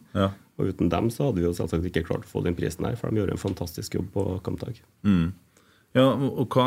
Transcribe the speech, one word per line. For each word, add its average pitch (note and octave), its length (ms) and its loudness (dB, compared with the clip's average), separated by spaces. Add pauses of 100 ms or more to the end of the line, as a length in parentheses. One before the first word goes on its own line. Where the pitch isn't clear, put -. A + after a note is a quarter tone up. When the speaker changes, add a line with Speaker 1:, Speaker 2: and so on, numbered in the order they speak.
(120)
Speaker 1:
Ja. G2 180 2 (260)
Speaker 2:
Og G2 160 0
uten F2+ 160 2
dem F2+ 240 2
så C#3+ 160 0
hadde F#2 140 2
vi - 40 4
jo F2 60 2
selvsagt E2+ 320 -2
ikke E2 240 -2
klart - 160 -4
å - 80 -20
få G2+ 140 -2
den E2+ 100 0
prisen - 320 -2
her, A#2 80 -2
for - 160 -4
de G#2+ 80 2
gjør - 140 0
en - 100 -6
fantastisk - 540 -4
jobb G2 160 -4
på G2 100 0 (160)
kampdag. - 400 -6 (220)
Speaker 1:
Mm. F2+ 260 4 (640)
Ja, B2+ 100 6
og, C3+ 220 2 (160)
og A2 100 -4
hva B2+ 140 4